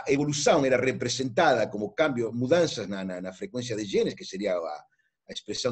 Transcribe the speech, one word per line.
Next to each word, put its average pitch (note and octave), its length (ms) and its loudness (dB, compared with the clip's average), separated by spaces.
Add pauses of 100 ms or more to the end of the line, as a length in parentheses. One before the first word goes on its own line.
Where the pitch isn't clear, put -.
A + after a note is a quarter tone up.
a - 80 0
evolución D3 560 2
era B2+ 80 4
representada B2+ 960 2
como G2+ 240 -6
cambio, A#2+ 400 0
mudanzas B2+ 560 2
na, F#2+ 160 -6
na, F#2 160 -8
na F#2 80 -8
frecuencia A2 480 -8
de G#2+ 80 -6
genes, E3 320 0
que G2 80 -16
sería F#2+ 320 -2
a, - 0 -
a - 720 -12
expresión G#2 420 -6